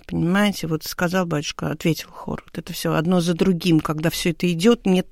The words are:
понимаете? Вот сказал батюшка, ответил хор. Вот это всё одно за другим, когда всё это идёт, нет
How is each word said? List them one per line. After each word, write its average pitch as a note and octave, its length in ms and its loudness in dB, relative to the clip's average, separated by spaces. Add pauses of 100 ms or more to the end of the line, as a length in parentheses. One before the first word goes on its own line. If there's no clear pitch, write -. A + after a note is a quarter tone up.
понимаете? F3 640 0
Вот D#3+ 160 -4
сказал F3+ 420 -2
батюшка, D#3 460 -6
ответил D#3 400 -4
хор. - 340 -10
Вот - 140 -16
это E3 140 -12
всё - 200 -2
одно E3+ 280 2
за E3+ 120 0
другим, E3+ 460 2
когда D#3 320 -2
всё - 180 -2
это E3 220 -4
идёт, G#3 340 4
нет F#3 260 2